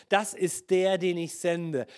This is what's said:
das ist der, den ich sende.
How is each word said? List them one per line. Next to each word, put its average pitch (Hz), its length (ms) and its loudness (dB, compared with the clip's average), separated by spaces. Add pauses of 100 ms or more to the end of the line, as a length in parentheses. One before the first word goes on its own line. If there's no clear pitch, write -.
(100)
das 208 220 2
ist - 380 -4
der, 190 260 4
den 175 200 0
ich 170 220 -6
sende. 170 480 -2 (120)